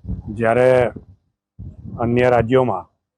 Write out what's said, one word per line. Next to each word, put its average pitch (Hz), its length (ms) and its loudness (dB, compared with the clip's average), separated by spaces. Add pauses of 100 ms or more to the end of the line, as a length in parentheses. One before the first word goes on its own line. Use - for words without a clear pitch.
(300)
જ્યારે 120 640 2 (1080)
અન્ય 120 300 2
રાજ્યોમાં 120 600 0 (280)